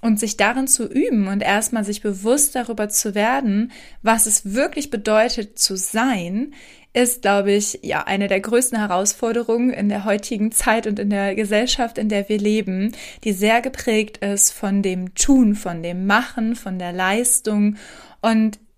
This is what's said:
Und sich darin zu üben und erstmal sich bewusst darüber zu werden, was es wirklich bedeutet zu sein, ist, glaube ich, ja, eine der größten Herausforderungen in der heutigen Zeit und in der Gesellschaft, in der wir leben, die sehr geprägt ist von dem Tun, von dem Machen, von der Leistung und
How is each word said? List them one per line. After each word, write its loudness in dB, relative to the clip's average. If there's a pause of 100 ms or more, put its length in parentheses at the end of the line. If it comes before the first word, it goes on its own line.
Und 2
sich -4
darin 2
zu 0
üben 2
und -2
erstmal 0
sich -6
bewusst 0
darüber -4
zu -2
werden, 0 (300)
was 4
es 0
wirklich -2
bedeutet 0
zu -2
sein, -2 (380)
ist, 0
glaube 4
ich, 0
ja, -4
eine -2
der 2
größten 0
Herausforderungen 0
in -2
der -2
heutigen -2
Zeit 0
und -4
in -2
der 0
Gesellschaft, 0
in -2
der -2
wir 0
leben, 0 (320)
die 0
sehr 2
geprägt -2
ist 0
von -2
dem -4
Tun, 6
von -8
dem -4
Machen, 0
von -8
der -6
Leistung 0 (440)
und 2 (180)